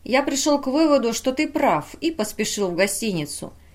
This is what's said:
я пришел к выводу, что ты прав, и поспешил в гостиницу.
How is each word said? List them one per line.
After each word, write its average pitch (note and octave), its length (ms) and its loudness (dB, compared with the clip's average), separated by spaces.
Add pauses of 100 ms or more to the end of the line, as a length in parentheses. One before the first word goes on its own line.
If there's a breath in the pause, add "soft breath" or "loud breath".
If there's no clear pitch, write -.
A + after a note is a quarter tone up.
я C4 180 2
пришел C#4+ 380 2
к C#4 60 -4
выводу, C4+ 460 4
что C4 200 -2
ты D4+ 140 -2
прав, A#3+ 480 0
и E4 160 -4
поспешил G#3 580 -4
в F3 60 -4
гостиницу. F#3 760 -2 (240 soft breath)